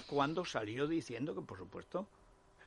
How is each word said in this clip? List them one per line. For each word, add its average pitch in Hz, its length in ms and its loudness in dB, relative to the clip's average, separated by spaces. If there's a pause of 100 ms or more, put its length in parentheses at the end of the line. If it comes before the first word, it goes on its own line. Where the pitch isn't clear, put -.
cuando 151 360 4
salió 123 440 0
diciendo 156 480 0
que, 185 60 -4
por 101 180 -8
supuesto, 92 480 -6 (600)